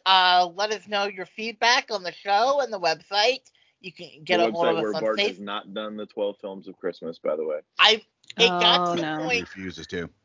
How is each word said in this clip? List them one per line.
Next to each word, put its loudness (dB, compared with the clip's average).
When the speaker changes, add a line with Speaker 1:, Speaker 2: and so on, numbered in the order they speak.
Speaker 1:
Uh, 6
let -2
us -6
know -2
your -8
feedback 0
on -6
the -6
show 0
and -2
the -6
website. 0
You -16
can -18
get 2
Speaker 2:
The 4
Speaker 1:
a -2
hold 0
of 2
Speaker 2:
website -2
Speaker 1:
us -2
Speaker 2:
where -2
Speaker 1:
on -4
Speaker 2:
Bart 0
Speaker 1:
Face- 2
Speaker 2:
has -14
not -8
done -8
the -10
twelve -6
films -12
of -18
Christmas, -8
by -2
the -4
way. -4
Speaker 1:
I, 4
it 6
got 2
Speaker 3:
Oh, 0
Speaker 1:
to -2
the -4
Speaker 3:
no. -6
Speaker 1:
point -2
Speaker 4:
He -2
refuses -12
to. -8